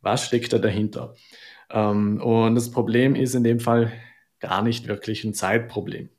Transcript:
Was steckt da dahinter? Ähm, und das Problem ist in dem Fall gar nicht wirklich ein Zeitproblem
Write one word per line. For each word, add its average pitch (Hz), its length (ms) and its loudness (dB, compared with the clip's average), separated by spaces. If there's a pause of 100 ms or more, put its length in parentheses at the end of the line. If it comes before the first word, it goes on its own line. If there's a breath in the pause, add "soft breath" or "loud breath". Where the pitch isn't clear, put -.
Was 107 260 -2
steckt - 260 0
da 117 60 2
dahinter? 104 560 -2 (560 loud breath)
Ähm, 104 500 0
und 113 360 4
das 120 160 -2
Problem 120 420 2
ist 127 220 0
in 123 80 2
dem 117 160 4
Fall 117 320 2 (480 loud breath)
gar 95 220 -2
nicht 117 260 -2
wirklich 107 340 -6
ein 107 120 -6
Zeitproblem - 840 -4